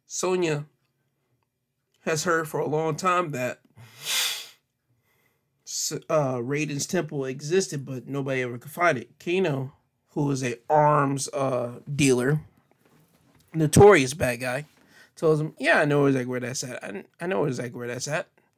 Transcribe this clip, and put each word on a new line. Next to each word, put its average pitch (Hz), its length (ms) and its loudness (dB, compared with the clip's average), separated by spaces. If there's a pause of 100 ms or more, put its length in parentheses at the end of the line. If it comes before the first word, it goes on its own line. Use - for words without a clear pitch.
Sonya 170 600 -2 (1400)
has 160 220 -2
heard 165 240 0
for 151 120 -4
a 160 80 -4
long 156 280 -2
time 180 340 0
that 127 300 -6 (2250)
s-, - 340 -6
uh, 139 340 0
Raiden's 143 440 -4
temple 151 380 -4
existed, 143 600 -4
but 131 220 -12
nobody 135 360 -4
ever 123 160 -6
could 147 120 -18
find 170 260 2
it. - 220 -10
Kano, 160 540 -2 (380)
who 143 200 -2
is 135 120 -2
a 123 140 -4 (140)
arms, 147 580 2
uh, 123 520 -4 (140)
dealer, 135 460 4 (1120)
notorious 156 640 8
bad 127 260 -2
guy, 127 240 -6 (520)
tells 156 240 2
him, 156 180 -6
"Yeah, 262 220 2
I 160 40 4
know 143 220 4
exactly 131 240 0
where 127 100 -6
that's 123 240 -8
at. 123 180 -12
I, - 220 -12 (160)
I 170 60 -6
know 190 180 -2
exactly 123 340 -6
where 120 100 -10
that's 123 200 -8
at." 160 200 -6 (300)